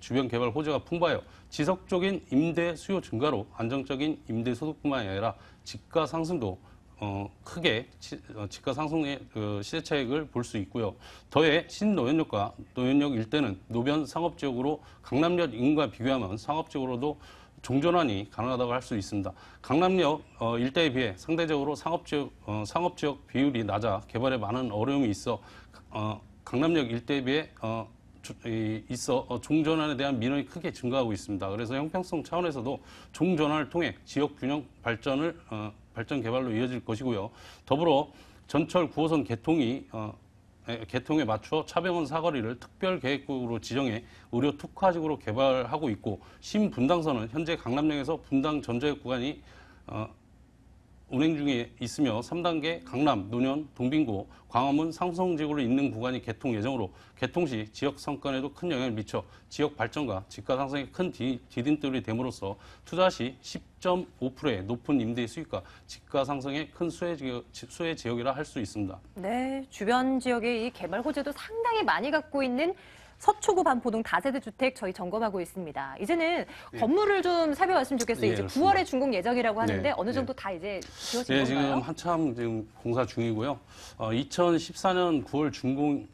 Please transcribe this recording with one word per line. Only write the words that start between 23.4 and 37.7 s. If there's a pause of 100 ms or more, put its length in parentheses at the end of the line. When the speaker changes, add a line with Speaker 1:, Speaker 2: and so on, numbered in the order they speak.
Speaker 1:
낮아
개발에
많은
어려움이
있어, (500)
어, (240)
강남역
일대에
비해, (140)
어, (320)
주-, (100)
이-,
있어,
어,
종전환에
대한
민원이
크게
증가하고
있습니다.
그래서
형평성
차원에서도 (340)
종전환을
통해
지역
균형 (160)
발전을,
어, (200)
발전
개발로
이어질
것이고요. (360)
더불어 (340)